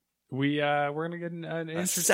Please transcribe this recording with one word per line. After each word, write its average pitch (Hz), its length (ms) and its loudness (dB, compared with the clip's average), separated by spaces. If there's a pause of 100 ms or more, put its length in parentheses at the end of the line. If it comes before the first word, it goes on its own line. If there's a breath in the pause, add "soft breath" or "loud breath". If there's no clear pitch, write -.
(320)
We, 143 300 2
uh, 147 300 2
we're 156 160 -4
gonna 170 120 -6
get 170 120 -6
an, 170 120 -8
an 160 260 -4
interesting 170 340 0 (100)